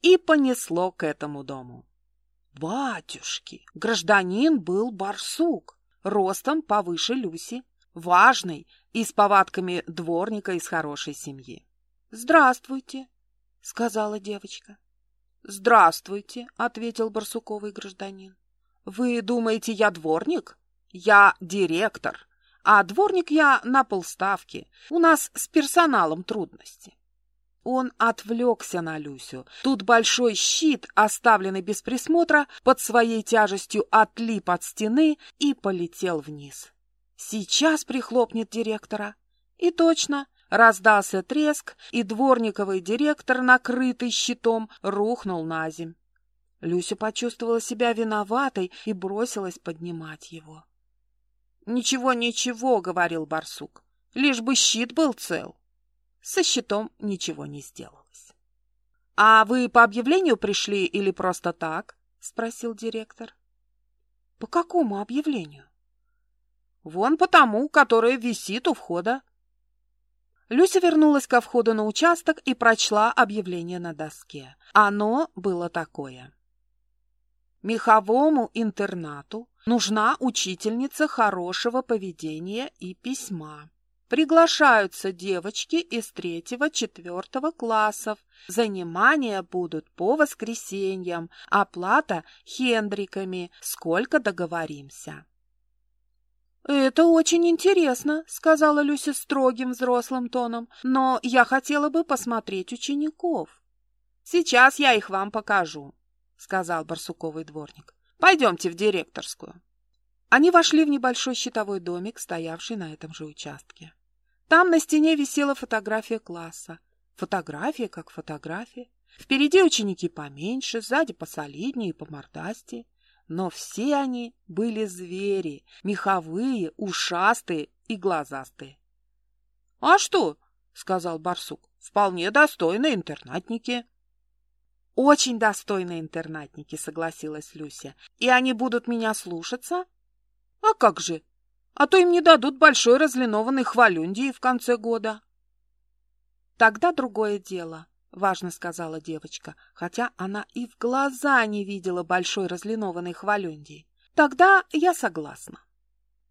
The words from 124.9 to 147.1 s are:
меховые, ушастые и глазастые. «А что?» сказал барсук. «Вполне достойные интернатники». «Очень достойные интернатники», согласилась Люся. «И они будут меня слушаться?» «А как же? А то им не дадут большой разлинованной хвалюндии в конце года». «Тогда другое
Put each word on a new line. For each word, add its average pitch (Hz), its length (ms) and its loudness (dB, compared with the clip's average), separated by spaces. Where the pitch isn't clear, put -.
меховые, 190 920 -2
ушастые 180 920 -2
и 226 100 -8
глазастые. 143 800 -8
«А 339 180 6
что?» 247 400 -2
сказал 170 460 -6
барсук. - 600 -8
«Вполне 190 520 -2
достойные 202 640 2
интернатники». 220 920 -8
«Очень 262 440 4
достойные 190 640 -4
интернатники», 156 760 -12
согласилась 156 800 -10
Люся. 147 400 -16
«И 240 100 0
они 254 240 4
будут 240 360 -4
меня 226 260 -2
слушаться?» 247 720 -8
«А 427 140 4
как 202 260 4
же? 170 220 -6
А 285 120 2
то 381 100 4
им 359 140 6
не 349 100 4
дадут 294 380 6
большой 269 400 6
разлинованной 247 640 0
хвалюндии 214 680 2
в - 80 -20
конце 240 360 0
года». 220 460 -6
«Тогда 226 340 4
другое 214 460 -4